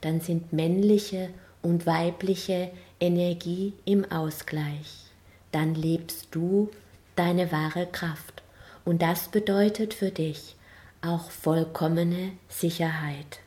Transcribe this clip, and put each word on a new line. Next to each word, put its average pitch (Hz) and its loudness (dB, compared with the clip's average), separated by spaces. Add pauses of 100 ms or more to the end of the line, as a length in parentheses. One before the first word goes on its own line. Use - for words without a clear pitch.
dann 160 0
sind 165 -2
männliche 185 2 (320)
und 170 2
weibliche 180 0 (300)
Energie 175 0 (140)
im 196 4
Ausgleich. 151 -6 (440)
Dann 156 0
lebst 165 -2
du 190 2 (460)
deine 175 2
wahre 156 0
Kraft. - -8 (420)
Und 170 2
das 170 0
bedeutet 208 2
für 190 -2
dich 160 -6 (460)
auch 170 -2
vollkommene 165 0 (160)
Sicherheit. 160 -4